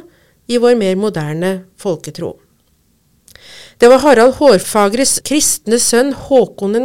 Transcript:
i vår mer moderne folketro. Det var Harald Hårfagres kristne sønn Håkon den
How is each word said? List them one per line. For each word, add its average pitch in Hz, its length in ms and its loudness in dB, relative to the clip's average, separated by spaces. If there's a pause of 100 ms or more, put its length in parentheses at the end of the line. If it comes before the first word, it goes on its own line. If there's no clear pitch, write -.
(480)
i 240 100 -2
vår 240 180 2
mer 190 200 -2
moderne 175 560 -4 (220)
folketro. 160 600 -10 (1400)
Det 233 160 4
var 262 80 6
Harald 254 380 4
Hårfagres 220 840 0
kristne 254 580 -2
sønn 254 340 0
Håkon 202 640 -2
den 247 80 -2